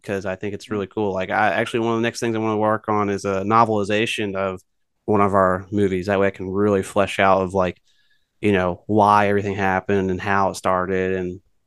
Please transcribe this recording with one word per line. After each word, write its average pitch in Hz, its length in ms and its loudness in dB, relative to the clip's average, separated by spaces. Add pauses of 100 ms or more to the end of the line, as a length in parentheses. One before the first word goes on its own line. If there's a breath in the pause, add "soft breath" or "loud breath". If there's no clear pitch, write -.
'cause 98 220 -6
I 92 120 -6
think 101 180 -8
it's - 160 -16
really 104 160 -4
cool. 104 260 -4
Like, 95 180 -4
I 104 180 2
actually, 113 320 -2
one 113 140 0
of 113 40 -2
the 113 40 -2
next 117 180 -4
things 113 160 -2
I - 20 -4
wanna 110 180 -2
work 107 320 0
on 104 220 0
is 98 140 -4
a 98 180 -2
novelization 107 920 0
of 95 240 -4 (440)
one 104 160 2
of 101 140 2
our 92 380 2
movies. 95 340 0
That 98 140 2
way 98 80 2
I - 20 -2
can 92 180 -8
really 98 340 2
flesh - 360 -2
out 98 240 4
of, 90 120 -4
like, 90 260 -2 (600)
you 104 120 2
know, 90 340 0
why 104 420 4
everything 101 260 -2
happened 95 560 0
and 92 100 -4
how 98 300 0
it 90 40 -6
started 92 600 -2
and, 90 260 -6 (260)